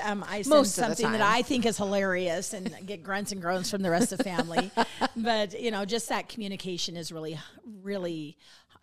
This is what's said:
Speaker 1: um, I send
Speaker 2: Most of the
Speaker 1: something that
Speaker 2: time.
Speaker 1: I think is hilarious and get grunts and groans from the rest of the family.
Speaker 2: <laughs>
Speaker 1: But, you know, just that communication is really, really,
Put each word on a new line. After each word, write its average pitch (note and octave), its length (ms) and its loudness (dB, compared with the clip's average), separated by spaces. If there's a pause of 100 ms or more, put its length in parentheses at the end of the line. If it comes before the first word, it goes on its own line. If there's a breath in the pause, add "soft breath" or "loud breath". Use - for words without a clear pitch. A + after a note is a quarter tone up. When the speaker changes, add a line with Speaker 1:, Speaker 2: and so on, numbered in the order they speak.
Speaker 1:
um, G#3 220 -2
I G3 160 -4
send C4+ 60 0
Speaker 2:
Most C#4 280 8
of B3+ 60 2
the A3+ 60 4
Speaker 1:
something E3+ 240 2
that A3 120 2
Speaker 2:
time. G#3 140 6
Speaker 1:
I - 20 4
think B3 240 0
is A3 120 2
hilarious F#3+ 760 0
and F#3 320 -8
get F#3+ 160 -10
grunts G3 300 -4
and G3 100 -6
groans F3+ 300 0
from G3+ 100 0
the F#3 80 2
rest F3+ 220 4
of F#3+ 80 -2
the B3 60 0
family. F3 500 0
Speaker 2:
<laughs> - 400 0
Speaker 1:
But, G#3+ 440 0
you A#3 120 -2
know, G3+ 140 -2
just A3 240 -2
that G#3 200 -2
communication F#3 680 -6
is E3+ 160 -8
really, D#3+ 280 -6 (260 loud breath)
really, F#3 720 -6 (460 loud breath)